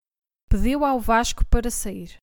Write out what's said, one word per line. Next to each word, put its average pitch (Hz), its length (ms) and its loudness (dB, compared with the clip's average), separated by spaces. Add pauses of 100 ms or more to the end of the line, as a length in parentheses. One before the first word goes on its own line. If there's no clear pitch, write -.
(480)
Pediu 247 360 2
ao 269 160 2
Vasco - 460 0
para 240 240 2
sair. 180 520 -10